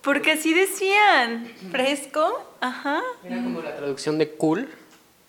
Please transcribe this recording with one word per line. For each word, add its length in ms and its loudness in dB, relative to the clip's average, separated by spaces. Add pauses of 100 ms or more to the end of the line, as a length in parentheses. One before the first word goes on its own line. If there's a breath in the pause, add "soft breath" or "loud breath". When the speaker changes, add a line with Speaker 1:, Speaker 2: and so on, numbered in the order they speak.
Speaker 1:
Porque 300 2
así 220 2
decían. 960 2 (200)
Speaker 2:
¿Fresco? 880 -2
Speaker 1:
Ajá. 420 -4 (220)
Speaker 3:
Era 180 -6
como 200 -4
la 120 -8
traducción 440 -4
de 120 2
cool. 380 0 (600)